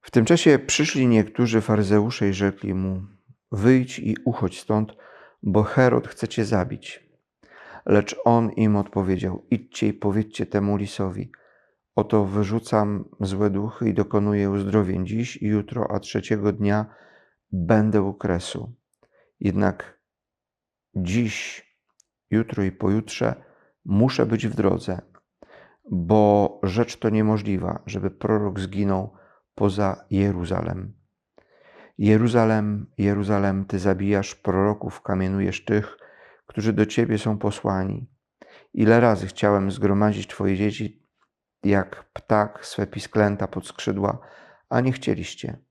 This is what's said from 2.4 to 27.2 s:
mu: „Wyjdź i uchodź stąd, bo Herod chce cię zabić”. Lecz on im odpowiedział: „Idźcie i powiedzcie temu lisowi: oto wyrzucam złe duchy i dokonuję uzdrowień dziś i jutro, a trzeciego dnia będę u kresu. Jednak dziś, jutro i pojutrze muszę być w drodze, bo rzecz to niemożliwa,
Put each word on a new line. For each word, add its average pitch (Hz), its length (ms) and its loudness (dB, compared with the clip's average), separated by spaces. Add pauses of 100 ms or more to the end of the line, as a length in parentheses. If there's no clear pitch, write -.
mu: 95 280 -4 (500)
„Wyjdź 127 460 2
i - 260 -4
uchodź 117 360 -4
stąd, 107 360 -2 (460)
bo 104 200 2
Herod 123 460 2
chce - 200 -8
cię 113 160 -2
zabić”. - 680 -4 (760)
Lecz 101 380 2
on 117 260 4
im 107 260 2
odpowiedział: 95 760 -2
„Idźcie - 380 -2
i 104 40 0
powiedzcie 104 540 -4
temu 101 300 -2
lisowi: 98 560 -6 (640)
oto 104 280 2
wyrzucam 104 800 -2 (160)
złe 98 300 0
duchy 107 380 -4
i 98 60 0
dokonuję 101 560 0
uzdrowień 98 560 0
dziś 110 300 -6
i - 100 -6
jutro, 104 440 -2
a 98 100 -4
trzeciego 104 520 -2
dnia 104 340 -2 (640)
będę 107 520 2
u 98 120 -4
kresu. 101 600 -6 (680)
Jednak 98 600 -2 (960)
dziś, 104 720 -4 (640)
jutro 110 320 0
i 95 100 0
pojutrze 110 640 -2 (500)
muszę 110 420 2
być 113 220 -2
w 92 60 -6
drodze, 92 460 0 (880)
bo 104 720 4
rzecz 101 340 -2
to 110 140 -2
niemożliwa, 104 760 -2